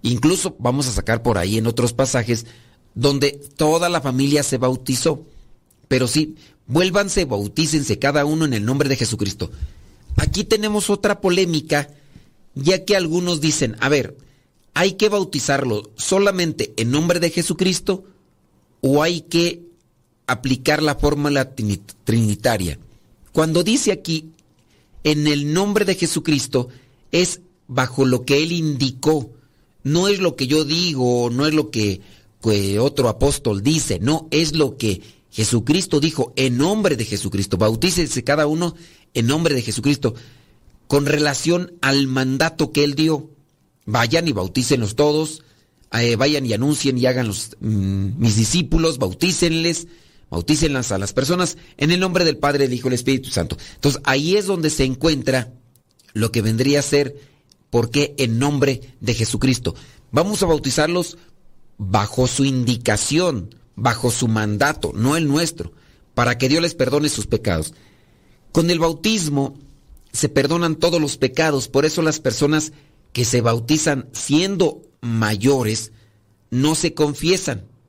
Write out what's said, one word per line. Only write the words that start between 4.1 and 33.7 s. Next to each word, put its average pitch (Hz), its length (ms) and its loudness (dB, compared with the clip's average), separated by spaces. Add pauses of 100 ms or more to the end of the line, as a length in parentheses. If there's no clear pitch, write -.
se 131 160 -2
bautizó. 131 680 -2 (640)
Pero 127 180 2
sí, 156 300 -2 (300)
vuélvanse, 185 580 2
bautícense 143 720 -2
cada 143 260 2
uno 156 200 0
en 139 100 0
el 104 100 -2
nombre 139 240 0
de 135 80 0
Jesucristo. 110 540 -4 (680)
Aquí - 280 0
tenemos 208 440 0
otra 202 320 0
polémica, 170 680 0 (680)
ya 185 300 0
que 202 120 2
algunos 175 440 0
dicen, 139 400 0
a 131 80 0
ver, 143 280 0 (560)
¿hay 185 200 2
que 208 160 2
bautizarlo 135 880 0
solamente 190 800 0
en 117 160 0
nombre 170 260 2
de 165 120 2
Jesucristo 180 720 -2 (760)
o 143 220 4
hay 165 200 0
que 170 420 -2 (640)
aplicar 131 520 0
la 151 140 0
fórmula 143 600 0
trini-, 101 260 -2 (220)
trinitaria? 107 760 0 (540)
Cuando 160 320 2
dice 220 260 2
aquí, 160 400 -4 (720)
en 151 240 2
el 147 260 0
nombre 202 320 2
de 185 120 0
Jesucristo, 147 720 0 (440)
es 175 280 0 (280)
bajo 127 360 -2
lo 127 200 2
que 139 180 2
Él 165 80 -2
indicó. 143 800 0 (540)
No 170 240 2
es 202 100 2
lo 180 160 0
que 135 120 -4
yo 151 180 2
digo, 135 680 0
no 131 160 0
es 156 80 0
lo 151 160 0
que, 104 300 -2 (420)
que 101 380 0
otro 135 280 0
apóstol 110 540 0
dice, 131 380 0